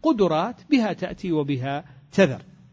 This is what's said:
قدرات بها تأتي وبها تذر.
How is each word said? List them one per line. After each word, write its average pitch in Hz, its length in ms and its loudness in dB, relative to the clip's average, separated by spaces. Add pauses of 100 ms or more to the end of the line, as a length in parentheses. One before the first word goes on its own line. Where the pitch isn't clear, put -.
قدرات 202 500 0 (140)
بها 226 220 2
تأتي 180 400 -6
وبها 139 520 -4 (280)
تذر. 135 300 2 (300)